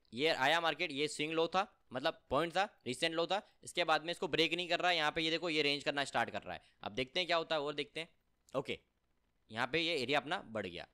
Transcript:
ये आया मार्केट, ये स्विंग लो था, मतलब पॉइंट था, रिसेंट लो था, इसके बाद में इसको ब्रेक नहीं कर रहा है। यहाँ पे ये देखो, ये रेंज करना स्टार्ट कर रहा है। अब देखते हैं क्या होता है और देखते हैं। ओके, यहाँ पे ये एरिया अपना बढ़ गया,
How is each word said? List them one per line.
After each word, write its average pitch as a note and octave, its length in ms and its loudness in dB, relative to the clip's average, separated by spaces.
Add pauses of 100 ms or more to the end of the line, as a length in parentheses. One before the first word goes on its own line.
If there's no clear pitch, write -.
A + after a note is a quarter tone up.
(140)
ये C3+ 160 2
आया D3+ 320 4
मार्केट, D#3+ 320 0
ये D3 160 0
स्विंग D3+ 240 -4
लो E3 160 2
था, F#3+ 180 0 (260)
मतलब C#3+ 360 -2
पॉइंट D#3+ 240 0
था, G3 140 2 (200)
रिसेंट E3 280 -2
लो E3 120 2
था, F#3+ 140 0 (220)
इसके - 220 0
बाद D#3 200 2
में E3+ 60 -4
इसको F3+ 180 -4
ब्रेक D3+ 240 4
नहीं F3 140 -2
कर E3 120 2
रहा F3 120 4
है। F3 60 2
यहाँ D3+ 140 2
पे E3 100 -2
ये D#3+ 100 2
देखो, E3 180 0
ये D3+ 120 2
रेंज C#3+ 220 2
करना C#3+ 220 0
स्टार्ट A#2 240 0
कर G2+ 120 -4
रहा F2+ 120 -10
है। D#2 80 -10 (200)
अब G#2 120 -8
देखते B2+ 260 -2
हैं F3+ 80 2
क्या E3+ 100 4
होता E3 180 -2
है D3+ 60 0
और D3 140 -4
देखते D3 240 -6
हैं। E3 100 -8 (440)
ओके, B2 260 -4 (720)
यहाँ A#2+ 200 0
पे D#3+ 80 2
ये E3 160 0
एरिया C3+ 240 2
अपना D3+ 180 -2 (100)
बढ़ G#2+ 200 -4
गया, E2+ 260 -10